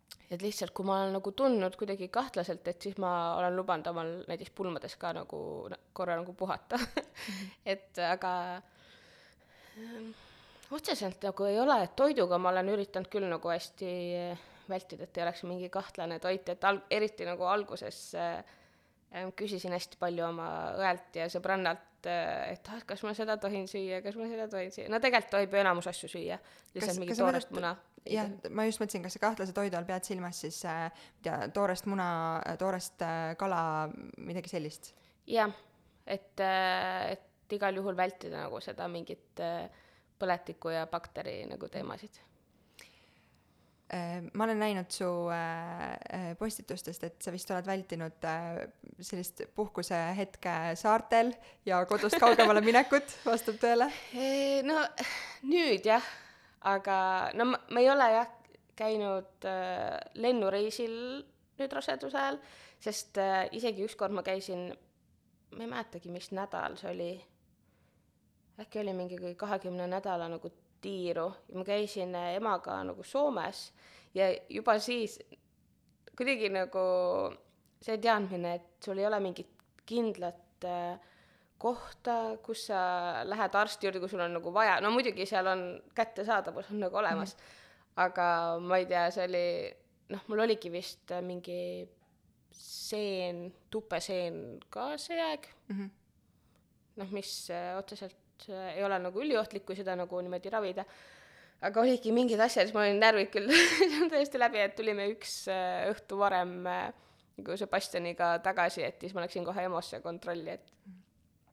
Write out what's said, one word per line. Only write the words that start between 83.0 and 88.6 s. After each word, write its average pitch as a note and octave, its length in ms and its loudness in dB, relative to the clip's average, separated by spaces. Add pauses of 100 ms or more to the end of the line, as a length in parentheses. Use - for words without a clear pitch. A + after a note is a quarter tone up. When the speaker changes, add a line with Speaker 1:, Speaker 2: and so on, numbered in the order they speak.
Speaker 1:
lähed G3 340 0
arsti G#3 320 2
juurde, F#3 120 0
kui F#3+ 120 -4
sul G3 80 -2
on F3 160 0
nagu F3 180 -4
vaja. G#3 260 6
No G#3 120 4
muidugi A3+ 340 2
seal F#3 220 2
on, F#3 140 2 (300)
kättesaadavus G3+ 800 -2
on G#3 80 -4
nagu F#3+ 160 -2
olemas. F#3+ 400 0
Speaker 2:
Mhm. - 260 -20 (360)
Speaker 1:
Aga F3+ 280 4 (320)
ma F3+ 200 4